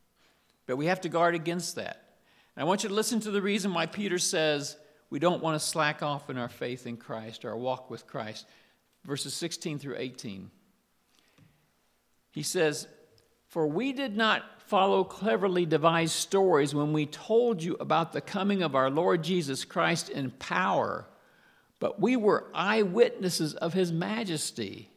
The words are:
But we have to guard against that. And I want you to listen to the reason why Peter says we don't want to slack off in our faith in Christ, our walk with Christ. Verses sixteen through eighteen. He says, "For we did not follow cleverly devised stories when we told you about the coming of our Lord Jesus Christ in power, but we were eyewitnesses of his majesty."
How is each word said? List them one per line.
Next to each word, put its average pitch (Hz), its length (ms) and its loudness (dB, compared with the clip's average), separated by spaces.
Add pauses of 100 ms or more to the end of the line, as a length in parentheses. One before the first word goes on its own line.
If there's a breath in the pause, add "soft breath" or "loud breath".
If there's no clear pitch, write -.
(720 soft breath)
But 131 60 0
we 151 80 -2
have 180 160 2
to 175 80 -6
guard 170 260 4
against 170 400 -4
that. 104 260 -8 (540 soft breath)
And 131 80 -6
I - 20 0
want 202 180 2
you 220 40 -4
to 196 80 -4
listen 214 240 0
to 208 120 -4
the 202 100 2
reason 202 320 0
why 165 140 0
Peter 196 300 -2
says 151 600 0 (320 soft breath)
we 139 100 -6
don't 165 240 2
want 156 160 0
to - 80 -4
slack 151 340 0
off 143 280 -4
in 131 80 -6
our 123 100 -4
faith 127 400 -8
in 117 80 -8
Christ, 113 480 -12
our 113 140 -6
walk 127 340 -4
with - 160 -14
Christ. 110 380 -10 (580 soft breath)
Verses 139 300 -8
sixteen 165 460 -6
through 139 180 -8
eighteen. 110 520 -10 (1800 soft breath)
He 147 100 -8
says, 151 460 0 (640)
"For 160 180 2
we 220 240 0
did 254 240 -4
not 214 300 2 (160)
follow 190 420 4
cleverly 185 600 2
devised 165 480 4
stories 165 600 4
when 151 200 0
we 151 120 0
told 220 560 2
you 170 200 -4
about 165 320 0
the 143 80 -4
coming 196 420 0
of 143 100 0
our 131 160 4
Lord 165 360 2
Jesus 156 400 -2
Christ 165 420 0
in 135 240 -6
power, 175 720 -2 (760 soft breath)
but - 200 -2
we 240 160 4
were 208 380 2
eyewitnesses 185 1000 2
of 170 180 -2
his 180 180 2
majesty." 165 1040 -4